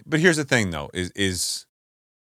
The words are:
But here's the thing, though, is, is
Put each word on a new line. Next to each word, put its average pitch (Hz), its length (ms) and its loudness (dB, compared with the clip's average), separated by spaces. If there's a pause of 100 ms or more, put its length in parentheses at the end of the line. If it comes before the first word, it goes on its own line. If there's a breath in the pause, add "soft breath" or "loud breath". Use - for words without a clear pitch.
But 156 140 0
here's 170 160 4
the 151 80 -2
thing, 120 260 2
though, 76 240 -6
is, 90 180 -4
is 92 540 -4 (600)